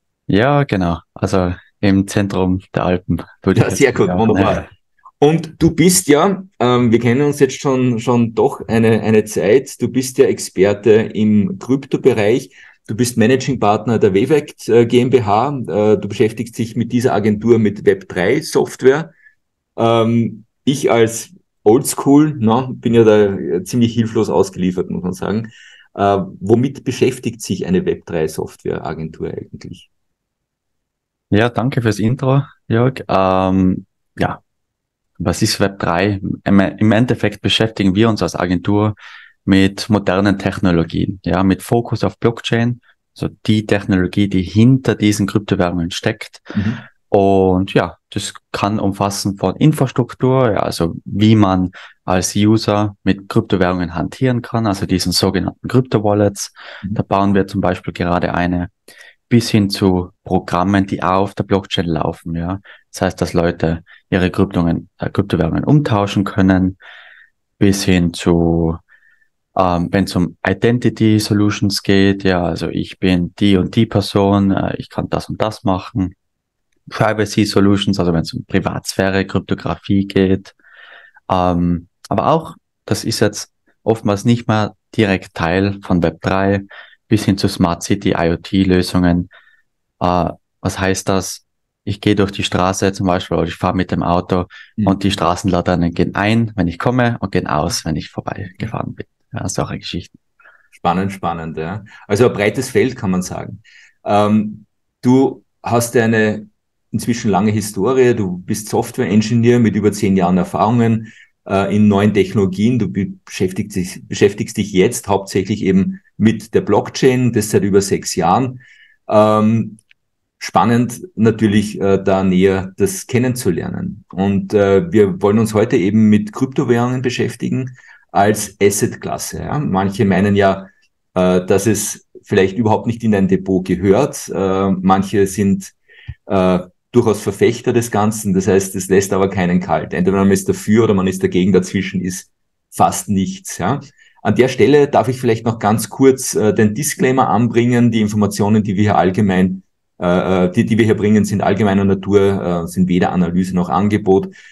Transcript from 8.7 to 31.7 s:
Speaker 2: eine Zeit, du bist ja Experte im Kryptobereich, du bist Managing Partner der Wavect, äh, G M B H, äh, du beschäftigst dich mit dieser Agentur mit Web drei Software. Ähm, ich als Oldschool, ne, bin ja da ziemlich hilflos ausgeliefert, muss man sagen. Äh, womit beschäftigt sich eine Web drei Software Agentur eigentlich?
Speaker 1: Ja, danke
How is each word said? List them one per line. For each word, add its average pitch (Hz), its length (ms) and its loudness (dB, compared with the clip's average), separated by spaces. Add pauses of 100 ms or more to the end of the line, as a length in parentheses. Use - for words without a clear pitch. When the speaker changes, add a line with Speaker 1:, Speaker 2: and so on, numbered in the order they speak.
Speaker 2:
eine 107 220 2
Zeit, 107 560 0
du 123 60 0
bist 127 320 -4
ja 135 60 6
Experte 101 680 0
im 104 720 2
Kryptobereich, 123 880 0 (380)
du 110 80 -6
bist 120 200 -2
Managing 123 440 2
Partner 107 400 0
der 98 140 2
Wavect, 143 540 0
äh, 117 160 6
G 120 160 2
M 123 100 0
B 123 120 4
H, 107 260 0 (200)
äh, 104 280 2
du 104 120 -8
beschäftigst 110 500 -4
dich 113 160 -6
mit 117 160 -4
dieser 123 240 0
Agentur 110 460 2
mit 104 260 -2
Web 98 220 0
drei 101 320 0
Software. 143 720 0 (640)
Ähm, 113 680 0 (200)
ich 143 260 0
als 110 400 2 (320)
Oldschool, 143 760 2
ne, 117 340 0
bin 120 240 -4
ja 117 80 6
da 104 640 2
ziemlich 120 280 0
hilflos 110 380 -2
ausgeliefert, 90 580 -2
muss 87 140 -8
man 90 120 -6
sagen. 107 360 -6 (440)
Äh, 101 240 2 (200)
womit 120 460 0
beschäftigt - 580 -4
sich 92 240 -6
eine 90 180 0
Web - 220 -6
drei 80 220 -4
Software - 580 -8
Agentur - 440 -10
eigentlich? - 600 -16 (1400)
Speaker 1:
Ja, 107 180 4
danke 120 340 -2